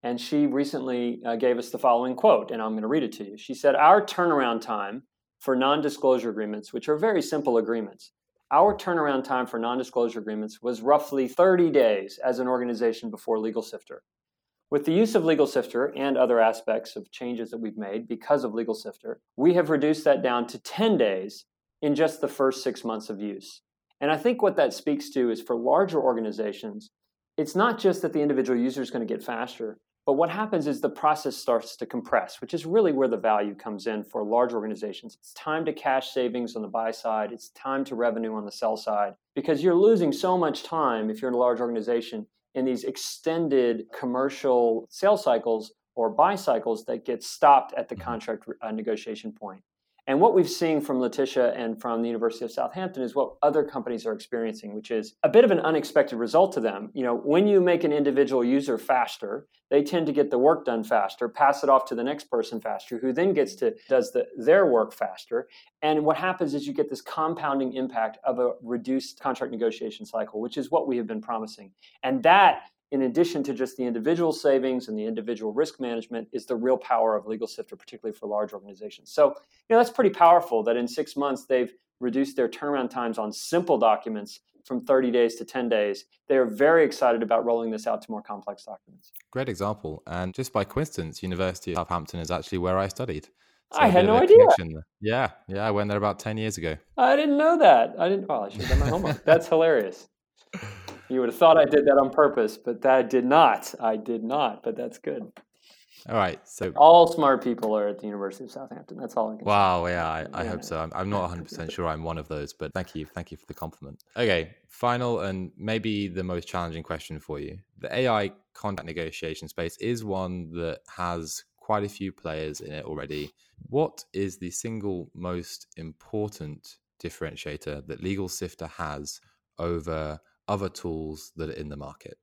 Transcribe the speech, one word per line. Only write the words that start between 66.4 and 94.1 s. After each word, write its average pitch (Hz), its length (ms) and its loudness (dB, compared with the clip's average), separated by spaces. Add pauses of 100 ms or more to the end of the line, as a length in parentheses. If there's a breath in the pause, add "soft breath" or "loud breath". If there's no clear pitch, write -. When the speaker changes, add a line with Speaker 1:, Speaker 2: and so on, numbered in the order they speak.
Speaker 1:
is 143 140 -6
you 139 40 -6
get 147 160 -2
this 131 140 -10
compounding 147 680 -2
impact 123 500 -4
of 127 160 -2
a 123 140 0 (100)
reduced 123 560 -6
contract 131 320 -6
negotiation 113 560 -4
cycle, 110 340 -6
which 117 160 -8
is 135 140 -6
what 165 160 0
we 123 120 -2
have 110 100 -6
been 110 120 -6
promising. 110 520 -10 (320 soft breath)
And 131 180 -2
that, 185 480 6 (220)
in 135 100 0
addition 147 400 0
to 139 100 -4
just 127 240 -4
the 127 60 -6
individual 143 480 0
savings 131 560 0
and 107 100 -8
the 107 80 -6
individual 110 480 -6
risk 151 280 -4
management, 117 520 -8
is 117 140 -10
the 127 80 -4
real 123 220 0
power 113 400 0
of 98 80 -6
LegalSifter, 110 520 -10
particularly 107 400 -12
for 107 120 -12
large 104 240 -4
organizations. 101 580 -18
So, 143 200 6 (380 loud breath)
you 226 60 4
know, 233 40 8
that's 233 120 4
pretty 208 200 4
powerful 170 520 6
that 117 140 2
in 120 100 -2
six - 300 -6
months 139 300 -4
they've 123 260 0 (260)
reduced 131 380 -2
their - 120 2
turnaround 139 420 -4
times 117 280 -4
on 104 140 -4
simple 170 440 0
documents 107 640 0 (260)
from 123 200 -6
thirty 131 260 2
days 117 260 2
to 117 80 -12
ten 123 240 -6
days. 104 360 -2 (240)
They 139 80 4
are 127 80 4
very 143 400 4
excited 120 400 0
about 113 200 2
rolling 117 280 0
this 110 160 -6
out 107 140 -4
to - 80 -20
more 107 120 -10
complex 101 420 -12
documents. - 480 -20 (200)
Speaker 2:
Great 127 160 -4
example. 95 580 -6
And 92 260 -6
just - 200 -8
by 104 100 0
coincidence, 95 640 -6
University 92 480 -4
of 80 60 -2
Southampton 85 420 -4
is 80 100 -8
actually 90 280 -4
where 90 200 0
I 98 80 0
studied. 98 380 -8 (480)
So - 80 -2
Speaker 1:
I 247 80 6
Speaker 2:
a - 20 6
Speaker 1:
had 180 120 6
Speaker 2:
bit 196 40 6
Speaker 1:
no 214 80 6